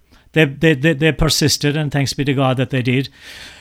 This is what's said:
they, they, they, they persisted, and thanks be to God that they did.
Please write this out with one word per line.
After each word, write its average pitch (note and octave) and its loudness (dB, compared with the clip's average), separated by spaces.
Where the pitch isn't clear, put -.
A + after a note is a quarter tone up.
they, D#3+ 4
they, D3 2
they, D#3 2
they D#3 0
persisted, D3 0
and D3+ -4
thanks C#3 -2
be D3 -4
to C#3+ 0
God C3 0
that C3 -2
they C3 0
did. B2 0